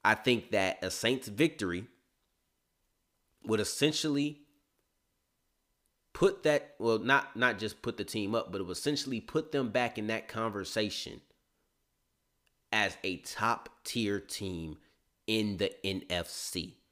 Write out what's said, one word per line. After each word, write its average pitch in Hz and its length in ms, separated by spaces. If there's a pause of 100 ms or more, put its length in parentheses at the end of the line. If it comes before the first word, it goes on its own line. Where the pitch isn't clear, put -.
I 110 100
think 120 360
that 95 340
a 92 60
Saints 127 380
victory 104 600 (1600)
would 110 140
essentially 147 880 (1700)
put 190 320
that, 147 340
well, 113 200
not, 127 360
not 117 240
just 104 240
put 117 140
the 104 80
team 104 300
up, 110 180
but 98 80
it 95 40
would 87 120
essentially 135 440
put 156 300
them 131 200
back 120 280
in 107 100
that 110 200
conversation 107 960 (1500)
as 104 320
a 95 160
top-tier 107 1000
team 85 580 (480)
in 107 300
the - 280
N 95 240
F 87 200
C. - 500 (140)